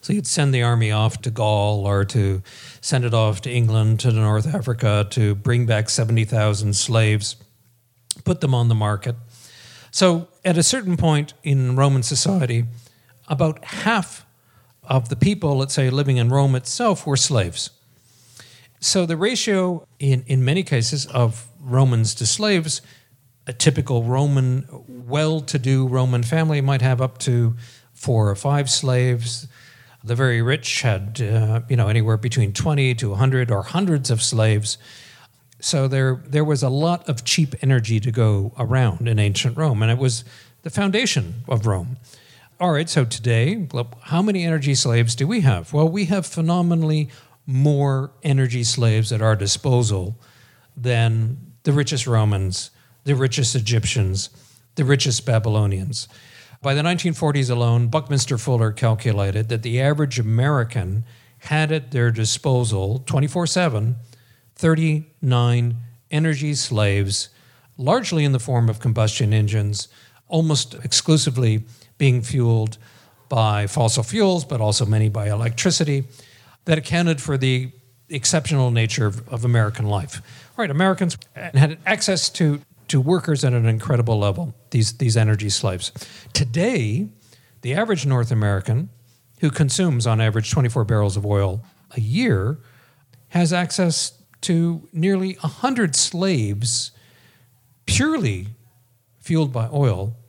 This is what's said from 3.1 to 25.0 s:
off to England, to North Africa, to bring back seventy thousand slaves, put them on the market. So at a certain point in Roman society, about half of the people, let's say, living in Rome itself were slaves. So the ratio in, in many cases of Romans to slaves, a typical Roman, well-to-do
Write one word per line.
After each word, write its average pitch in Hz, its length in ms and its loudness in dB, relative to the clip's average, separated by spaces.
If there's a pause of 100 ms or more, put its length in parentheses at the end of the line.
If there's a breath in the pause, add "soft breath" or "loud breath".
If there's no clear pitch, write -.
off 107 280 0
to 127 80 -8
England, 110 500 2
to 127 100 2
North 110 420 2
Africa, 113 580 0
to 104 260 2
bring 120 300 0
back 110 220 0
seventy 113 360 0
thousand 104 500 0
slaves, 107 640 0 (880)
put 175 160 -2
them 139 140 2
on 120 120 2
the 117 80 4
market. 107 400 -2 (800 loud breath)
So 170 340 2 (180)
at 175 140 2
a 165 60 4
certain 196 320 0
point 151 380 0 (100)
in 131 320 2
Roman 139 260 4
society, 123 600 0 (640 loud breath)
about 156 360 -2
half - 640 -4 (580 soft breath)
of 131 240 0
the 120 80 -6
people, 185 400 2
let's 135 180 -2
say, 131 160 2
living 135 260 2
in 117 120 2
Rome 139 280 4
itself 208 500 -2
were 143 100 0
slaves. 104 540 0 (1120 loud breath)
So 185 260 0
the 165 100 -2
ratio 185 680 -2 (140)
in, 131 260 0
in 131 180 2
many 165 200 0
cases 135 420 -2
of 120 400 -2 (140)
Romans 123 560 2
to 113 100 -2
slaves, 180 560 0 (640 loud breath)
a - 60 -10
typical 127 500 0
Roman, 131 640 0 (220)
well-to-do 135 1000 -2